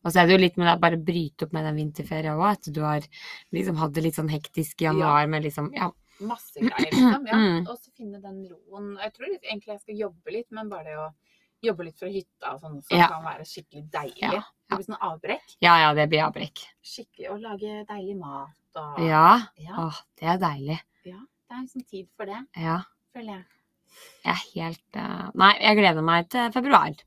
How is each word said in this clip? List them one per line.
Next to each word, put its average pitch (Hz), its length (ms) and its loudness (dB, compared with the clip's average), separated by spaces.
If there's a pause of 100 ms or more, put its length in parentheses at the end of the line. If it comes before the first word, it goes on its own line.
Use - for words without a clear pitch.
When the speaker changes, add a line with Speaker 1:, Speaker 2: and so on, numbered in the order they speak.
Speaker 1:
Og 170 60 -2
så 180 100 6
er 170 60 8
det 190 120 8
jo 185 40 6
litt 175 140 2
med 175 100 4
det, 170 140 4
bare 170 160 4
bryte 160 460 -4
opp 156 100 -8
med 156 120 -2
den 151 100 -4
vinterferien 151 600 -6
også, 180 140 2
at 165 220 -6
du 151 80 -4
har 151 200 0 (520)
liksom 185 240 -2
hatt 156 160 -2
det 160 100 -2
litt 160 120 0
sånn 156 140 -4
hektisk 151 520 -6
i 160 40 2
Speaker 2:
Ja. 156 80 2
Speaker 1:
januar, 151 360 4
med 156 140 -2
liksom, 151 300 -6
ja. 185 160 -4 (300)
Speaker 2:
Masse 220 400 -10
greier, - 320 0
liksom, 254 360 6
ja. 220 60 0
Speaker 1:
<clears throat> 185 300 4
Mm. 175 40 -6
Speaker 2:
Og 240 100 -10
så - 160 -20
finne 202 280 -16
den 190 280 -16
roen. 202 480 -16
Jeg 208 160 -10
tror 254 140 -14
egentlig 220 400 -10
jeg 208 140 -12
skal 214 160 -14
jobbe 175 340 -8
litt, 233 200 -8
men 220 180 -12
bare 180 160 -12
det 156 120 -12
å 156 160 -10 (500)
jobbe 180 220 -2
litt 160 140 -18
fra 185 80 -10
hytta 190 460 -10
og 160 80 -14
sånn, 151 220 -14
så - 140 0
Speaker 1:
Ja. 170 100 8
Speaker 2:
kan 160 160 -6
være 156 220 -10
skikkelig 151 440 -18
deilig. - 320 -10
Speaker 1:
Ja, 156 120 -2
ja. 208 100 -4 (260)
Speaker 2:
Det - 80 -4
blir 196 80 -10
sånn 214 160 -12
avbrekk. 190 600 -8
Speaker 1:
Ja, 170 160 8
ja, 156 160 6
det 151 160 2
blir 156 120 2 (100)
avbrekk. - 340 -12 (180)
Speaker 2:
Skikkelig - 460 -16
å 208 120 -10
lage 214 460 -10
deilig 202 300 -12
mat 139 320 -12 (260)
og 156 240 -10
Speaker 1:
Ja. 165 480 6 (100)
Speaker 2:
Ja. 160 200 -16
Speaker 1:
Åh, 165 180 -6 (220)
det 165 100 -4
er 170 100 2
deilig. 151 420 -4 (240)
Speaker 2:
Ja, 185 160 -18 (300)
det - 80 -18
er 254 60 -10
liksom 254 260 -14
tid 185 260 -14
for 214 100 -10
det, 220 300 -12
Speaker 1:
Ja. 165 260 -2 (320)
Speaker 2:
føler 220 200 -14
jeg. 185 120 -16 (760)
Speaker 1:
Jeg 175 100 -2
er - 280 -8
helt, 165 340 -12
eh, - 400 -10
nei, 196 240 8
jeg 214 180 6
gleder 170 260 6
meg 170 260 2
til 240 220 -2
februar. 214 440 4 (120)